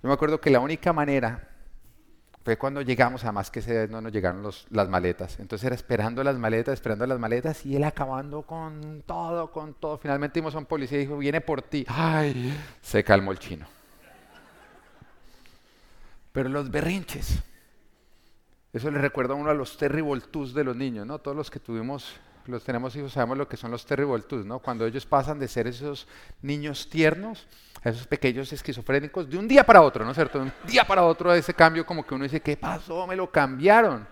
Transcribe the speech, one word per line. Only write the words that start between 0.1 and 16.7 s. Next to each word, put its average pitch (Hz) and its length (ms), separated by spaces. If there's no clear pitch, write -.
acuerdo 151 280
que - 80
la 127 100
única 156 340
manera 139 540
fue 113 140
cuando 139 240
llegamos, 123 420
además 104 280
que - 80
ese 113 280
no 110 140
nos 113 100
llegaron 92 300
los, 104 300
las 101 180
maletas. 90 500
Entonces 101 240
era 127 120
esperando 117 480
las 139 140
maletas, 113 360
esperando 113 320
las 127 140
maletas, 120 480
y 139 80
él 143 80
acabando 143 580
con 156 640
todo, 170 460
con 151 240
todo. 151 240
Finalmente 143 400
vimos 156 160
a - 20
un 147 80
policía 143 320
y 139 40
dijo, 143 180
"Viene 143 220
por 139 200
ti". 139 260
Ay, 147 720
se - 220
calmó 98 280
el 95 60
chino. 76 300
Pero 131 180
los 139 220